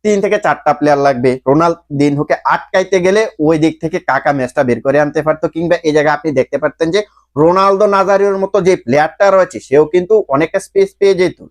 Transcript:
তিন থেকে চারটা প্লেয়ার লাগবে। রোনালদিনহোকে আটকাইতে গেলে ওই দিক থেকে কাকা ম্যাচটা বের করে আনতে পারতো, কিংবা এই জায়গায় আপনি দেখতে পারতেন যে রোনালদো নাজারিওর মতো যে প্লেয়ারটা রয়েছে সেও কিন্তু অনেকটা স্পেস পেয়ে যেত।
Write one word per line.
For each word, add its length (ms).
তিন 180
থেকে 180
চারটা 340
প্লেয়ার 260
লাগবে। 480
রোনালদিনহোকে 840
আটকাইতে 540
গেলে 300
ওই 180
দিক 240
থেকে 180
কাকা 340
ম্যাচটা 300
বের 180
করে 180
আনতে 220
পারতো, 260
কিংবা 280
এই 160
জায়গায় 220
আপনি 180
দেখতে 260
পারতেন 340
যে 120
রোনালদো 500
নাজারিওর 500
মতো 240
যে 140
প্লেয়ারটা 560
রয়েছে 280
সেও 260
কিন্তু 420
অনেকটা 320
স্পেস 300
পেয়ে 160
যেত। 360